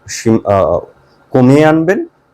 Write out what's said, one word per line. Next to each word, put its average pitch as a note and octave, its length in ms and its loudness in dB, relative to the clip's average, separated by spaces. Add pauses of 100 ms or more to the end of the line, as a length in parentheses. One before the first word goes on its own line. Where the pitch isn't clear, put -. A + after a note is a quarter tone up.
সীম-, - 420 -2
আহ, F2 300 0 (500)
কমিয়ে C3 360 2
আনবেন D#3+ 420 0 (260)